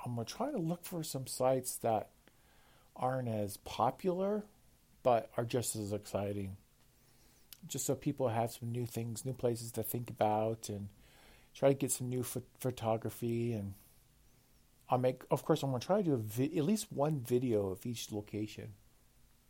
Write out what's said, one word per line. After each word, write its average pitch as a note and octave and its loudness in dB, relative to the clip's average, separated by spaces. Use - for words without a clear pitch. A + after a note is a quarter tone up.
I'm A#2+ -4
gonna A#2 -4
try B3+ -6
to C#4 -4
look E3+ -2
for E3+ -6
some C3+ -6
sites B2+ 2
that A2 2
aren't B2+ 0
as G#2 -2
popular, F#3+ 0
but A#2 4
are A#2+ 0
just A#2 0
as G#2 -2
exciting. G2+ -2
Just - -4
so C#3 2
people C3+ 0
have A#2 0
some A#2 -6
new B2 -2
things, A2+ -6
new C3 -4
places A#2+ -2
to A2+ -4
think A#2+ -4
about, A2 2
and G2+ -6
try C3+ 4
to C#3 6
get C#3 0
some B2+ -4
new B2 0
pho-, A#2+ -4
photography. A#2 0
And G2 -4
I'll B2+ 6
make, B2+ 2
of C#3+ 2
course, D#3 4
I'm C#3 2
gonna B2 0
try F#3 2
to G#3+ 4
do D#3+ 4
a B2 4
vi-, A#2 0
at C#3+ 4
least G#3+ 0
one C#3+ 0
video A#2 2
of F#2 -6
each A#2+ -6
location. G#2+ -6